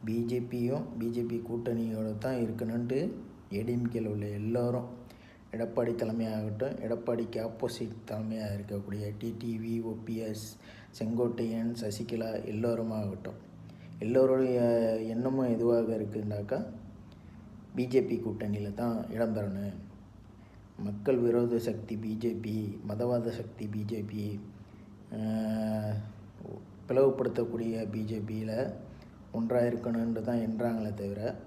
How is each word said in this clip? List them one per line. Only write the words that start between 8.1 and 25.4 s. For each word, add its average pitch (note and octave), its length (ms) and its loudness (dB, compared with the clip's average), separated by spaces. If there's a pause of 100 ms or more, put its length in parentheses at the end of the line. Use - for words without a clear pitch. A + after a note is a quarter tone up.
இருக்கக்கூடிய G2+ 640 -4
டி A#2 200 -4
டி A2+ 220 -4
வி, A2+ 240 -2
ஓ A2 100 -2 (100)
பி A2+ 140 -4
எஸ், G#2+ 400 -6 (340)
செங்கோட்டையன், A#2 840 0
சசிகலா A2+ 720 -2
எல்லோருமாகட்டும், A2 960 0 (600)
எல்லோருடைய C3 600 6 (480)
எண்ணமும் B2+ 420 2
எதுவாக A#2 460 6
இருக்குன்னாக்கா, G#2 640 -2 (1160)
பி B2+ 120 2
ஜே B2+ 140 6
பி A#2+ 160 2
கூட்டணியில G#2 560 -2
தான் A#2 360 0
இடம்பெறணும். G2+ 680 0 (1000)
மக்கள் G#2 380 2
விரோத A#2+ 420 6
சக்தி G#2+ 380 -2
பி A2 180 -2
ஜே A#2 180 0
பி, G#2+ 540 -2
மதவாத A#2 440 2
சக்தி - 360 -8
பி G#2 120 -4
ஜே G#2+ 220 -2
பி, G2+ 220 -4 (880)
அஹ், A2 840 0 (840)